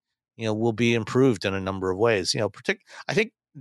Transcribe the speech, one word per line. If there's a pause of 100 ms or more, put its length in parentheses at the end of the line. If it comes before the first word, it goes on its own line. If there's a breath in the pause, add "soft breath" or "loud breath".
(380)
you
know,
will
be
improved
in
a
number
of
ways.
You
know,
partic-, (280 loud breath)
I
think, (300)